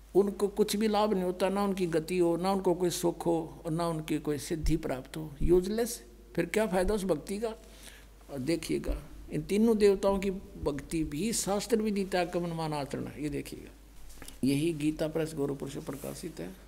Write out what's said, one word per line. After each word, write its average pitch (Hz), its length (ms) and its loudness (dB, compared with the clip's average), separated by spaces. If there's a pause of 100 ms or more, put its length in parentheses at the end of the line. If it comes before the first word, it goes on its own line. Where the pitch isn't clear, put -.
(160)
उनको 202 320 4
कुछ 208 280 2
भी 220 120 2
लाभ 214 260 4
नहीं 185 100 2
होता, 185 260 2
ना 196 140 2
उनकी 190 240 2
गति 160 300 0
हो, 170 200 4
ना 185 140 0
उनको 190 220 2
कोई 180 160 2
सुख - 360 -2
हो 165 400 0
और 165 60 -2
ना 170 160 0
उनकी 156 320 -2
कोई 151 180 -2
सिद्धि 156 400 2
प्राप्त 131 400 -6
हो, 156 140 -8 (100)
यूजलेस। 202 600 4 (320)
फिर 165 100 2
क्या 208 220 2
फ़ायदा 185 260 2
उस 208 100 0
भक्ति 180 360 -2
का? 226 100 -4 (800)
और 143 100 -8
देखिएगा, 147 640 -2 (280)
इन 151 100 -2
तीनों 214 360 4
देवताओं 196 420 6
की 196 120 0
भक्ति 160 720 -4
भी 151 300 -2
शास्त्र 202 440 0
विधि 208 280 0
त्याग 180 240 0
का 175 100 -2
मनमाना 165 380 -4
आचरण 131 280 -6
है। 120 180 -10
ये 151 60 -2
देखिएगा, - 420 -8 (720)
यही 143 300 2
गीता 151 340 0
प्रेस 156 280 -2
गोरखपुर 143 340 -4
से 139 100 -10
प्रकाशित 139 600 -10
है। 180 140 -10 (140)